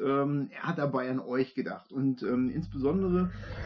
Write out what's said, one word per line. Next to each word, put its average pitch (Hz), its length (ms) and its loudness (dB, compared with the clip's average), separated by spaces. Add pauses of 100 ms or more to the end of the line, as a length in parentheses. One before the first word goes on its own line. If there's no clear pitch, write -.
ähm, 139 460 2
er - 160 -10
hat 170 100 -2
dabei 131 320 0
an 131 100 0
euch 127 360 0
gedacht. - 360 -6
Und, 131 300 0
ähm, 123 280 2
insbesondere, 175 840 0 (340)